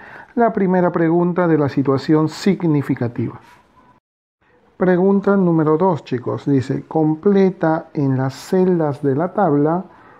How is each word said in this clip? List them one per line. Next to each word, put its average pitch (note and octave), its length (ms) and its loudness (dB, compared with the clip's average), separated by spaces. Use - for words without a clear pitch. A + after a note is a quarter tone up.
la A#3 160 2
primera F#3 400 0
pregunta F3 560 0
de D#3+ 100 2
la C#3+ 120 0
situación C#3 580 0
significativa. D3 1120 -2
Pregunta G3 600 2
número D#3+ 400 2
dos, F3+ 260 0
chicos. A#2+ 420 -6
Dice, C#3 400 -2
completa E3 1080 0
en C3+ 240 0
las C3 160 -4
celdas F3 680 -2
de C#3 140 0
la E3 180 -4
tabla D#3+ 520 0